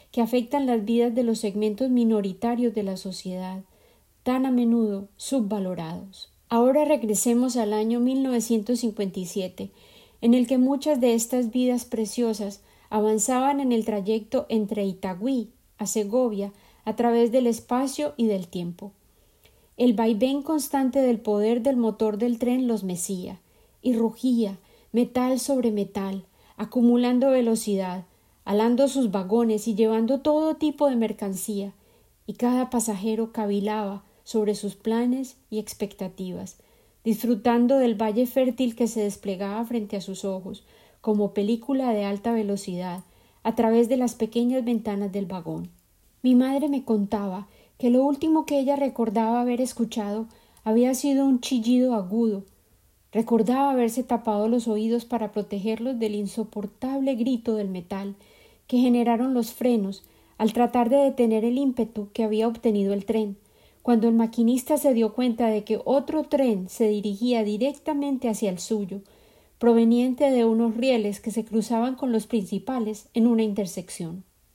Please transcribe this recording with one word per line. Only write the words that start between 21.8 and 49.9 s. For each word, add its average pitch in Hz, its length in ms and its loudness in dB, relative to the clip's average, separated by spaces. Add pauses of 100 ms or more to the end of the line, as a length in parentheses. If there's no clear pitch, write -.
del 233 220 -2
tren 254 280 0
los 220 180 -2
mecía, 185 560 -6 (420)
y 247 120 0
rugía, 226 640 0 (340)
metal 247 480 0
sobre 247 320 0
metal, 196 520 -6 (320)
acumulando 240 720 2
velocidad, 208 760 0 (420)
alando 233 420 2
sus 262 220 0
vagones 214 580 0
y 226 60 -2
llevando 226 460 2
todo 302 340 2
tipo 302 340 0
de 262 80 2
mercancía, 202 800 -4 (520)
y 214 80 -10
cada 247 360 0
pasajero 220 640 -2
cavilaba 202 720 -4 (180)
sobre 214 320 0
sus 202 200 -8
planes 247 640 -2 (140)
y 214 80 -6
expectativas, 185 1000 -10 (480)
disfrutando 240 720 2
del 240 240 2
valle 220 240 0
fértil 247 500 0
que 233 140 0
se 220 140 -2
desplegaba 202 640 -4
frente 214 320 -6
a - 20 -6
sus 190 240 -10
ojos, 190 400 -8 (380)
como 208 320 0
película 233 580 0
de 208 140 -2
alta 202 260 -2
velocidad, 190 720 -4 (380)
a 226 120 -2
través 233 360 4
de 262 80 2
las 247 160 -2
pequeñas 240 500 -2
ventanas 208 480 -2
del 196 140 -4
vagón. 175 420 -8 (540)
Mi 254 120 6
madre 269 360 2
me 269 120 -2
contaba 202 640 -2 (300)
que 240 140 2
lo 254 160 6
último 311 400 2
que 285 120 0
ella 277 180 2
recordaba 233 640 0
haber 247 180 0
escuchado 220 640 -4 (360)